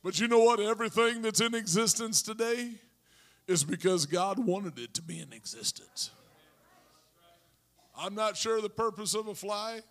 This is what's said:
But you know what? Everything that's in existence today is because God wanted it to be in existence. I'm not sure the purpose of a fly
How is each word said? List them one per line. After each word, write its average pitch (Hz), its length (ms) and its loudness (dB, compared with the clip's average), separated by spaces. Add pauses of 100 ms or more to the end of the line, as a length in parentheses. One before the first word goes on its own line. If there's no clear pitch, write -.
But 180 160 -4
you 226 120 2
know 233 100 8
what? 226 220 8
Everything 226 600 2
that's 220 200 2
in 233 120 2
existence 220 680 2
today 233 540 -4 (720)
is 160 180 4
because 170 400 0
God 185 340 0
wanted 185 400 -4
it 120 140 -12
to - 80 -6
be 165 180 -12
in 147 140 -16
existence. - 760 -10 (1900)
I'm 190 180 -8
not 214 220 -2
sure 220 240 0
the 208 80 -4
purpose 214 440 -4
of 214 140 -4
a 202 80 -8
fly 214 560 -8